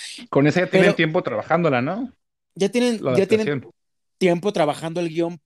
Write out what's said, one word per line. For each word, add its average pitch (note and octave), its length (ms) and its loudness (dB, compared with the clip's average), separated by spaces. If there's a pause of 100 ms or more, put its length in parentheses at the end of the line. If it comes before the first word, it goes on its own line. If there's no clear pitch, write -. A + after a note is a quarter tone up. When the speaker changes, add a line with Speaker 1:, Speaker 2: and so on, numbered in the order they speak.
(300)
Speaker 1:
Con C#3 160 2
esa D3+ 140 2
ya F3+ 100 0
tienen F#3 200 6
Speaker 2:
Pero E3 60 2
Speaker 1:
tiempo D#3+ 280 0
trabajándola, C3+ 580 0
¿no? F#3+ 320 -6 (400)
Speaker 2:
ya F#3+ 160 -2
tienen, A#3+ 340 0
Speaker 1:
La C3 140 0
Speaker 2:
ya G3 80 4
tienen G#3+ 220 2
Speaker 1:
adaptación. C#3+ 240 -6 (480)
Speaker 2:
tiempo F3+ 340 0
trabajando D#3+ 460 -2
el E3+ 100 -4
guión, E3+ 360 -4